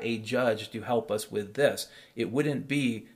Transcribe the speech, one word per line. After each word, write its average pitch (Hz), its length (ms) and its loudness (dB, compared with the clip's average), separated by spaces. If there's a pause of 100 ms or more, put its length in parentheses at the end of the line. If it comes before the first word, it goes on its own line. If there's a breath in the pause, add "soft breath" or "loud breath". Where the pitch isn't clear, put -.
a 117 160 -2
judge 110 540 0
to 110 100 -8
help 113 300 0
us 107 180 -2
with 104 240 -4
this." 135 320 2 (300 loud breath)
It 113 160 0
wouldn't 147 340 0
be, 127 500 0